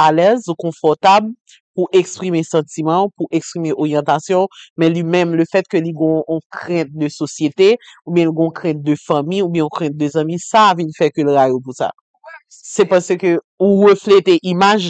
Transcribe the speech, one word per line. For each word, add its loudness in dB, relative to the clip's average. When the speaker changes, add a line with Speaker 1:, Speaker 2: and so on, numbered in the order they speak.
Speaker 1:
alèz, 2
ou -4
konfòtab, 2
pou -2
eksprime 0
santiman, -2
pou -8
eksprime -4
oryantasyon, -2
men 2
li -4
menm, 0
le 2
fèt -2
ke 0
li -6
gon 0
on -4
krent -6
de -4
sosyete, 0
ou -8
byen 2
gon 0
krent -6
de 0
fanmi, -2
ou -4
byen -2
on -10
krent -4
de -2
zanmi, -4
sa 4
vin -6
fè 0
ke -2
l 2
rayi 4
ou -2
pou -14
sa. -6
Speaker 2:
Ouais, -20
Speaker 1:
Se -8
Speaker 2:
c'est 2
Speaker 1:
paske 0
ou 4
reflete 4
imaj 0